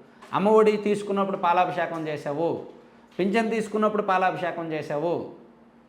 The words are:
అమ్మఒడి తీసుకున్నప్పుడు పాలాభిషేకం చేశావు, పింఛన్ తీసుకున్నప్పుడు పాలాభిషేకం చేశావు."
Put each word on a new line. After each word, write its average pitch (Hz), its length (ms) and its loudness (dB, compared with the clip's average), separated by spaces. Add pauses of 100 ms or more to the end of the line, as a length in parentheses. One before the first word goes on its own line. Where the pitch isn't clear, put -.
(340)
అమ్మఒడి 214 380 6
తీసుకున్నప్పుడు 202 680 0
పాలాభిషేకం 170 680 0
చేశావు, 147 580 -4 (540)
పింఛన్ 208 320 0
తీసుకున్నప్పుడు 214 500 0
పాలాభిషేకం 175 680 0
చేశావు." 151 600 -4 (580)